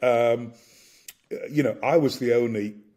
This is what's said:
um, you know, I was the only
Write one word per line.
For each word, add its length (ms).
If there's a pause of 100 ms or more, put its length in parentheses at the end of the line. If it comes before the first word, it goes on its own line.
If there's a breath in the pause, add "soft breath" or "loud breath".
um, 500 (1000 loud breath)
you 120
know, 200
I 160
was 200
the 160
only 420 (200)